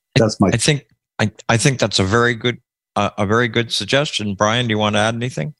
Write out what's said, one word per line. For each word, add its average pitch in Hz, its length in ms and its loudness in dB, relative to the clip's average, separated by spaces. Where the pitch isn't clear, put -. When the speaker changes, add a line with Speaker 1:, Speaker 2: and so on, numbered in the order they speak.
Speaker 1:
that's 110 260 2
my 98 80 4
Speaker 2:
I 127 80 2
think, 143 300 0
I, 107 120 0
I 117 80 4
think 135 200 0
that's 110 200 0
a 98 60 2
very 120 300 2
good, 117 280 -4
uh, 101 220 0
a 104 80 0
very 117 220 2
good 117 240 -2
suggestion. 107 640 -2
Brian, 110 320 2
do 113 60 0
you 107 60 0
want 107 180 2
to 104 40 2
add 110 140 2
anything? 131 460 -6